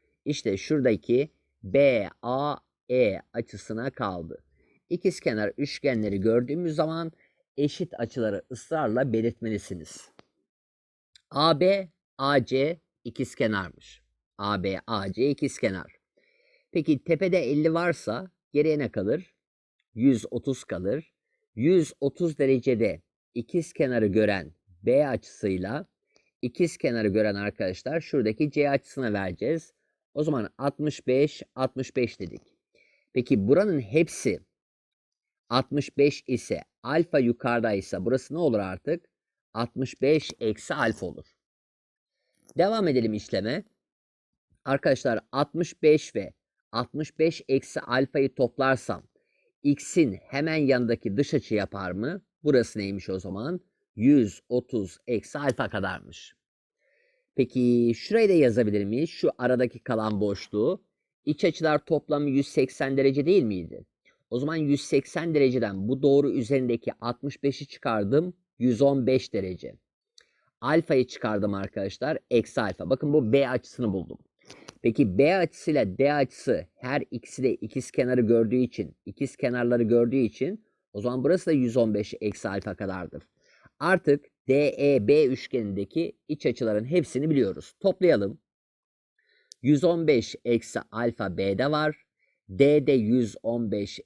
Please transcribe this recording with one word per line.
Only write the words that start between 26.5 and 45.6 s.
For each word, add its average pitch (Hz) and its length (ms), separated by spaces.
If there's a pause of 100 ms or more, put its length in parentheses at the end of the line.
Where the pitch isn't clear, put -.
kenarı 117 300
gören 104 280
arkadaşlar 104 640
şuradaki 135 500
C 143 180
açısına 131 440
vereceğiz. 101 600 (400)
O 151 100
zaman 147 340
altmış 143 500
beş, 135 360 (120)
altmış 131 400
beş 123 240
dedik. - 220 (720)
Peki 120 340
buranın 165 320
hepsi 123 600 (1120)
altmış 131 480
beş 143 300
ise 107 340 (220)
alfa 156 360
yukarıdaysa 117 840
burası 127 280
ne 156 40
olur 139 220
artık? 101 460 (480)
Altmış 120 480
beş 143 380
eksi 110 340
alfa 117 320
olur. - 300 (1200)
Devam 202 300
edelim 117 260
işleme. 107 500 (1000)
Arkadaşlar 131 540 (120)
altmış 151 520